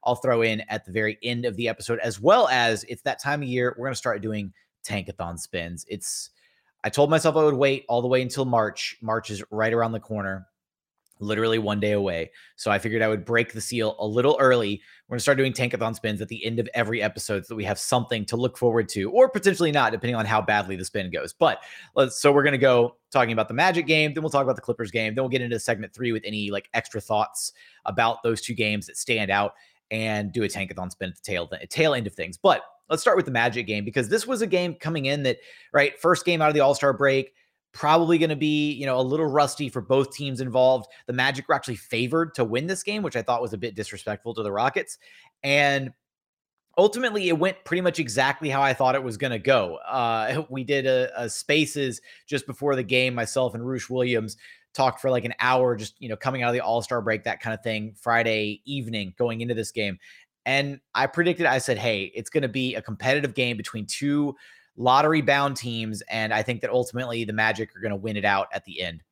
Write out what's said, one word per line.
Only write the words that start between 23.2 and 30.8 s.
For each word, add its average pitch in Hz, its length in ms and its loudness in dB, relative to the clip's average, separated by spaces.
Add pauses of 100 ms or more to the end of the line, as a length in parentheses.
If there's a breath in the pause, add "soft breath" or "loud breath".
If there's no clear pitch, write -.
about 110 160 0
the 113 60 -8
Magic 170 300 2
game, 151 300 2
then 156 80 -4
we'll 156 80 -2
talk 139 140 2
about 127 100 2
the - 80 -10
Clippers 113 300 -6
game, 110 240 -2
then 131 80 0
we'll 131 40 -4
get 127 140 0
into 120 160 -4
segment 107 340 -4
three 120 200 -4
with 110 120 -2
any, 104 280 -6
like, 101 200 -6
extra 113 280 -4
thoughts - 520 -2 (320 soft breath)
about 113 380 0
those 113 180 -2
two - 140 -8
games 107 320 -2
that - 100 -16
stand 110 320 -2
out, 101 260 2 (360 soft breath)
and 107 420 -2
do 113 120 -2
a 98 40 0
Tankathon 92 440 -8